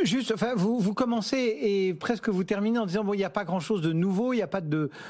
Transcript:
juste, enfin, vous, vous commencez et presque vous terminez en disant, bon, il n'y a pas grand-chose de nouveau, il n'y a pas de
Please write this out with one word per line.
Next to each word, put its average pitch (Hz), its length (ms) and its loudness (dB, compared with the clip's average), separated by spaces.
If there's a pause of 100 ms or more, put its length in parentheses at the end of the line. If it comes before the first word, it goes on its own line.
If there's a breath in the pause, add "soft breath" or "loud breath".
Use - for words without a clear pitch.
juste, 226 320 0
enfin, 220 200 -2
vous, 220 260 2
vous 196 120 2
commencez 240 680 0
et 196 320 2
presque - 340 -4
vous 190 160 2
terminez 208 340 0
en 226 60 0
disant, 190 180 -2
bon, 202 120 0
il 202 40 0
n'y 196 60 2
a 180 60 0
pas 208 140 -2
grand-chose 180 360 0
de 160 140 2
nouveau, 196 400 2
il - 20 2
n'y 214 60 2
a 165 60 -2
pas 196 120 -2
de 151 300 0 (200 loud breath)